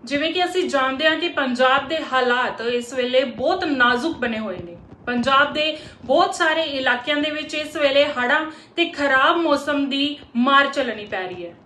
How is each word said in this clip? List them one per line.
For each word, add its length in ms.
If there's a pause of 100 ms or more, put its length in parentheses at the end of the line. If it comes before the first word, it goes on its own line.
ਜਿਵੇਂ 300
ਕਿ 120
ਅਸੀਂ 240
ਜਾਣਦੇ 380
ਹਾਂ 80
ਕਿ 140
ਪੰਜਾਬ 580
ਦੇ 100 (160)
ਹਾਲਾਤ 480
ਇਸ 320
ਵੇਲੇ 300
ਬਹੁਤ 400
ਨਾਜ਼ੁਕ 540
ਬਣੇ 220
ਹੋਏ 180
ਨੇ। 180 (300)
ਪੰਜਾਬ 480
ਦੇ 240 (280)
ਬਹੁਤ 300
ਸਾਰੇ 260
ਇਲਾਕਿਆਂ 560
ਦੇ 140
ਵਿੱਚ 240
ਇਸ 200
ਵੇਲੇ 300 (140)
ਹੜ੍ਹਾਂ 260 (300)
ਤੇ 100
ਖਰਾਬ 520
ਮੌਸਮ 520
ਦੀ 280 (200)
ਮਾਰ 360
ਝੱਲਣੀ 320
ਪੈ 220
ਰਹੀ 180
ਹੈ। 80 (120)